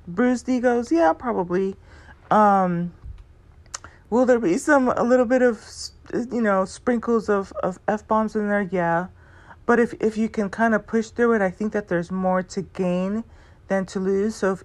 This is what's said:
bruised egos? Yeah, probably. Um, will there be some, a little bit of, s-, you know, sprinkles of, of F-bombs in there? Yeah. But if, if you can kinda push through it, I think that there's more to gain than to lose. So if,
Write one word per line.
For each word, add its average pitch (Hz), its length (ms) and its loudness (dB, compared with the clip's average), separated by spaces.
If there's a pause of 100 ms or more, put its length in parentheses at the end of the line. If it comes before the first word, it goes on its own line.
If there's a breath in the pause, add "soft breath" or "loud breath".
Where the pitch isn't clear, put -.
bruised 247 420 0
egos? 240 420 0
Yeah, 330 220 4
probably. 190 640 -4 (540 loud breath)
Um, 185 640 4 (1160 loud breath)
will 247 160 4
there 247 120 4
be 220 200 0
some, 277 300 2
a - 140 0
little 247 220 4
bit 247 180 2
of, 240 160 2
s-, - 340 -16 (200)
you 233 280 -4
know, 196 240 2
sprinkles 226 640 -2
of, 196 240 -2 (100)
of 180 240 -4
F-bombs 214 480 -2
in 208 140 -2
there? 202 220 -2
Yeah. 175 380 0 (580 loud breath)
But 233 120 4
if, 233 220 0
if 214 160 -2
you 220 120 0
can 202 220 -4
kinda 226 280 0
push 220 300 -4
through 233 260 0
it, 208 80 2
I 185 80 2
think 214 220 -6
that 208 160 -4
there's 170 220 -2
more 185 320 0
to 185 200 -8
gain 190 600 -4 (440 soft breath)
than 190 180 -2
to 196 140 -6
lose. 196 360 0
So 196 160 0
if, 185 120 -10